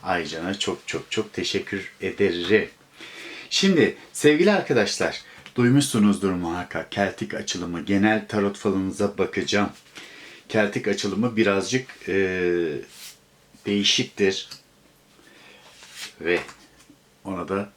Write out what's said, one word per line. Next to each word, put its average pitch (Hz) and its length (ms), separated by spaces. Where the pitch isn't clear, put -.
ayrıca 85 500
çok - 340
çok - 240
çok - 220
teşekkür 95 580
ederim. 92 680
Şimdi 165 480
sevgili 151 380
arkadaşlar, 107 720
duymuşsunuzdur 113 760
muhakkak 87 600
Keltik - 420
açılımı, 87 480
genel 104 460
tarot 101 300
falınıza 95 600
bakacağım. 98 520
Keltik 104 380
açılımı 104 500
birazcık, 101 720
e, 87 40
değişiktir. 101 840
Ve 85 180
ona 90 240
da 98 300